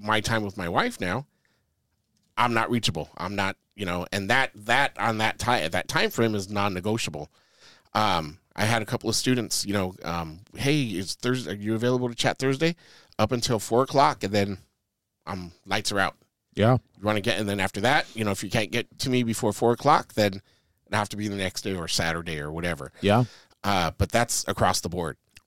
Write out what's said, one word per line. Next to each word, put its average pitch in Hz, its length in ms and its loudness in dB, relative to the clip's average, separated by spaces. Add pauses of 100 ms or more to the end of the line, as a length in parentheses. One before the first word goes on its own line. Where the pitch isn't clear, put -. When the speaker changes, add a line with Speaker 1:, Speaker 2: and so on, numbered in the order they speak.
Speaker 1:
my 107 200 2
time 110 220 0
with 101 140 -8
my 92 120 -4
wife 170 320 -2
now, 107 260 -2 (1080)
"I'm 120 180 2
not 113 160 2
reachable. 95 460 -2
I'm 101 200 -6
not," 98 200 0 (180)
you 101 100 -8
know, 90 280 -4
and 98 180 -2
that, 131 240 2
that 117 440 0
on 110 200 0
that 110 200 0
ti-, 107 300 0
that 87 200 -2
time 202 220 0
frame 113 240 2
is 98 140 -4
non-negotiable. 101 840 -2 (600)
Um, 87 460 0 (180)
I 101 80 0
had 113 180 2
a 104 40 -8
couple 113 240 -4
of 104 60 0
students, 123 500 0
you 101 80 -2
know, 92 280 -2
um, 82 380 -6 (160)
"Hey, 143 280 0
is 95 300 -6
Thursday, 123 360 -2
are 98 40 -4
you 104 200 -2
available 123 340 0
to 120 60 -8
chat - 240 0
Thursday?" 135 360 0 (440)
Up 107 140 2
until 120 260 0
four 117 240 2
o'clock, 135 420 4
and 98 80 -2
then, 101 260 0 (680)
um, 87 260 -8 (140)
lights 98 260 -2
are 101 60 0
out. 92 180 2 (380)
Speaker 2:
Yeah. 110 200 6 (240)
Speaker 1:
You - 60 -18
wanna 107 160 2
get, 98 180 0
and 104 100 -2
then 101 120 -2
after 95 220 -2
that, 139 320 2
you 113 100 -4
know, 104 60 0
if 98 140 -2
you 95 60 -8
can't 107 200 0
get - 300 -6
to 135 100 -2
me 127 120 4
before 113 300 0
four 120 200 4
o'clock, - 420 2
then 104 200 4 (520)
it'd - 80 -8
have 104 160 0
to - 60 -10
be 104 120 -4
the 101 80 -4
next 95 260 -4
day 98 120 -4
or 85 140 -6
Saturday 82 520 -2
or 73 120 -8
whatever. 80 480 -6
Speaker 2:
Yeah. 107 240 4 (380)
Speaker 1:
Uh, 95 360 2
but - 120 -4
that's - 380 0
across 95 320 2
the - 80 -6
board. 82 280 -4 (300)